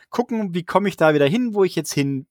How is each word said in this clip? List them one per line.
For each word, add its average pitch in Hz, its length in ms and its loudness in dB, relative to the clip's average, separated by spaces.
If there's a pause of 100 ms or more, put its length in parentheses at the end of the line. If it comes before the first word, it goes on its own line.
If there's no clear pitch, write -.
gucken, 220 440 -4
wie 170 120 -4
komme 196 240 0
ich - 80 -6
da 156 160 4
wieder 147 120 4
hin, 226 280 0
wo 202 100 2
ich 180 140 0
jetzt 151 160 -6
hin 139 360 -2